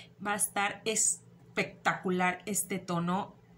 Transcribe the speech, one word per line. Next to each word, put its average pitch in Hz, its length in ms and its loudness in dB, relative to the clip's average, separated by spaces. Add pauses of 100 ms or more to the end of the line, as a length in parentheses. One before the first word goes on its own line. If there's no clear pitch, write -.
(240)
Va 208 80 0
a 208 40 0
estar 202 480 -2
espectacular - 1600 0
este 196 340 -2
tono. 175 520 -2 (260)